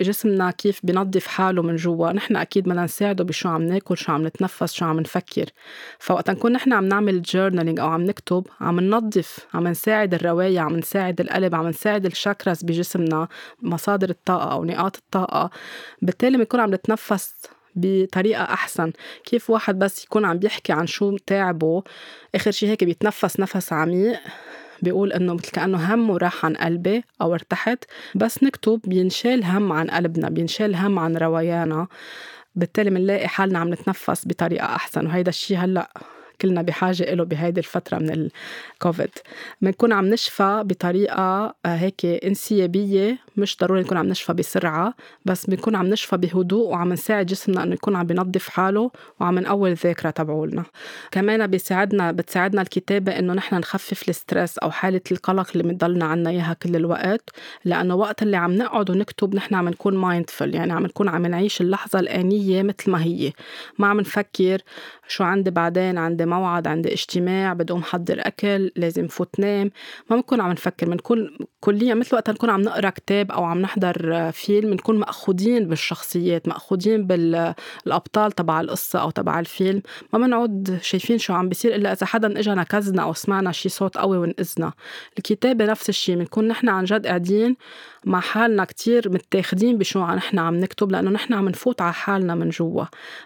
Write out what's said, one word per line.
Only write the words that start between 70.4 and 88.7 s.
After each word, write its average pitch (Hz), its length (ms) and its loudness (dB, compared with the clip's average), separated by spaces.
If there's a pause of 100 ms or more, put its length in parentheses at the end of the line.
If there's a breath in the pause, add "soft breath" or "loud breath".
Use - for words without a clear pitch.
عم 180 100 0
نفكر، 175 380 -2
بنكون 196 480 -2 (220)
كلياً 214 340 4
مثل 240 220 2
وقت 220 140 0
نكون 214 200 0
عم 196 120 4
نقرأ 202 280 0
كتاب 202 420 -2
أو 208 120 -2
عم 170 180 -2
نحضر، 175 540 -2
آه، 165 160 0
فيلم، 208 380 2
بنكون 208 280 2
مأخودين 202 680 0
بالشخصيات، 170 800 -2
مأخودين 196 600 0
بال-، 165 460 2 (340 loud breath)
الأبطال 208 440 0
تبع 165 300 0
القصة - 400 -2
أو 156 80 0
تبع 160 300 0
الفيلم. 190 420 0 (320 loud breath)
ما 220 60 4
بنعود 220 640 2
شايفين 226 360 0
شو 214 160 -2
عم 180 160 2
بيصير 214 260 0
إلا 202 180 2
إذا 190 120 -2
حداً 214 340 0
إجا 208 140 2
نكزنا 196 500 0
أو 160 100 0
سمعنا 190 380 0
شي - 180 -4
صوت 190 280 -4
قوي 196 200 2
ونقزنا. 165 560 -2 (440 loud breath)
الكتابة 220 480 2
نفس 214 240 0
الشي، 185 260 0
بنكون 180 320 0
نحن 226 220 2
عن 190 140 2
جد 208 240 0
قاعدين 202 480 2 (500 loud breath)
مع 185 140 2
حالنا 214 460 2
كتير 226 440 2